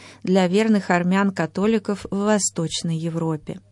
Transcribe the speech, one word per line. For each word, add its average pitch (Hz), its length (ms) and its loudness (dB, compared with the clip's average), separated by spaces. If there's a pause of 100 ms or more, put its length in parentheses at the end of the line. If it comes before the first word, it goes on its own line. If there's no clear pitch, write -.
(240)
для 185 240 4
верных 208 420 2
армян-католиков 190 1200 0
в 196 80 -4
Восточной 185 800 -2
Европе. 160 640 -4 (120)